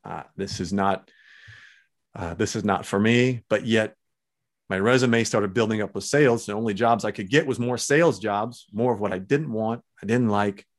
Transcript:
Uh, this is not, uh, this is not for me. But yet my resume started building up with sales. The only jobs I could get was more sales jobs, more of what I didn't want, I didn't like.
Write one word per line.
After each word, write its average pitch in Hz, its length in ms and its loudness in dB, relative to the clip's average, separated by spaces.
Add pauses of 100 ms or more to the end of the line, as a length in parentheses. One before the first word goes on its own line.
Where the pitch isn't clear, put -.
Uh, 85 200 -12 (120)
this 98 240 -8
is 90 140 -4
not, 98 380 0 (1040)
uh, 85 180 -8
this 101 220 -4
is 107 100 -4
not 98 220 0
for 98 120 0
me. 120 480 2
But 107 200 -2
yet 110 280 0 (720)
my 95 100 -2
resume 117 440 4
started 104 300 0
building 107 300 0
up 101 100 -8
with 98 100 -8
sales. 127 440 2
The 104 60 -6
only 107 200 -2
jobs 113 320 2
I 104 60 -2
could 101 180 -8
get 151 160 2
was 117 140 -4
more 120 180 -2
sales 143 400 2
jobs, 107 560 -4
more 120 180 0
of 110 80 -2
what 101 140 -2
I 92 60 -4
didn't 135 320 -2
want, 110 320 -4 (180)
I 98 60 -10
didn't 117 220 2
like. 104 360 0 (120)